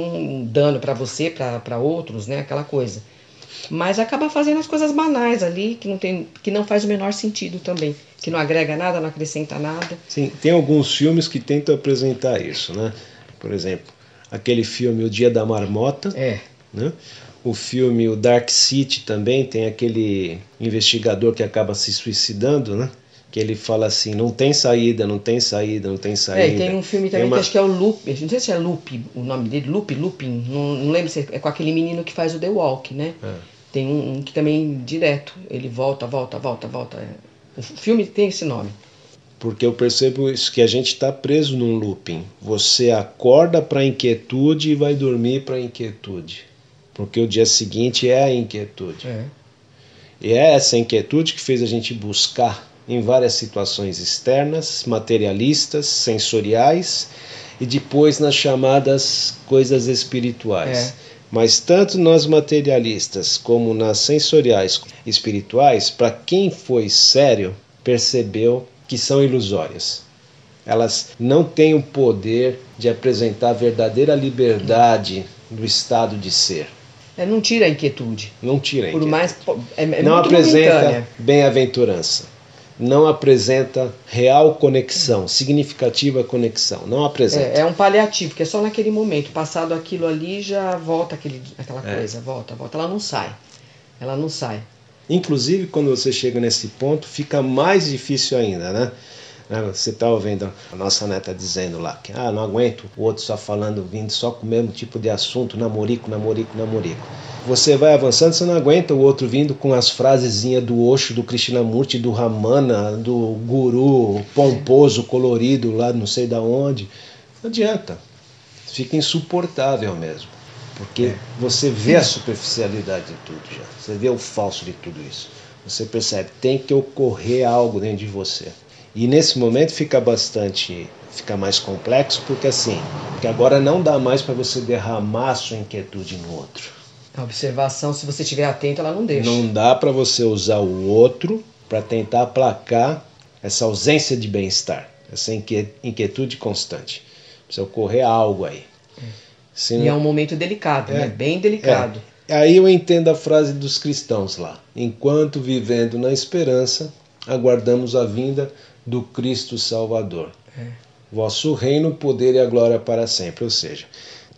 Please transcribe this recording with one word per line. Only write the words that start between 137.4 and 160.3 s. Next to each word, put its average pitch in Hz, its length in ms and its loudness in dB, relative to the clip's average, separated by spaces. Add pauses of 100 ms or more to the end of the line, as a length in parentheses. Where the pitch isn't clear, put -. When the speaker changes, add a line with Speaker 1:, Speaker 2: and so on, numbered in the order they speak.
Speaker 1:
se 143 120 -10
você 143 180 -6
estiver 143 220 -2
atento, 143 340 -4
ela 160 140 -4
não 214 120 -4
deixa. 127 240 0
Speaker 2:
Não 120 180 2
dá 110 280 4
pra - 160 0
você 131 320 0
usar 104 360 2
o 95 280 -2
outro 127 560 4 (240)
pra 110 140 -2
tentar 113 400 -2
aplacar 120 800 0 (400)
essa 101 220 -2
ausência 135 500 2
de 113 120 -4
bem-estar, 95 640 -4 (220)
essa - 220 -6
inque-, 104 340 -4 (160)
inquietude 117 540 -4
constante. - 640 -8 (420)
Precisa 98 220 -8
ocorrer 113 400 0
algo 107 380 2
aí. 73 180 -10 (340)
Speaker 1:
É. 135 40 -16 (520)
Speaker 2:
Senão 117 320 -2
Speaker 1:
E - 40 4
é 143 40 2
um 147 60 0
momento 151 360 0
delicado, 151 580 -4
Speaker 2:
É. 143 60 0
Speaker 1:
né? 139 100 -2
Bem 131 300 -4
delicado. 127 600 0 (280)
Speaker 2:
É. 151 100 0
Aí 160 180 8
eu 185 140 10
entendo 170 400 4
a 156 60 6
frase 151 380 2
dos 139 240 -6
cristãos 110 600 -4
lá. 85 200 -12 (180)
"Enquanto 143 640 0
vivendo 120 560 -2
na 127 160 0
esperança, 139 800 -2 (340)
aguardamos 123 680 2
a 120 80 2
vinda 135 440 -4 (360)
do 120 160 -4
Cristo 120 560 -6
Salvador. 107 720 -4 (260)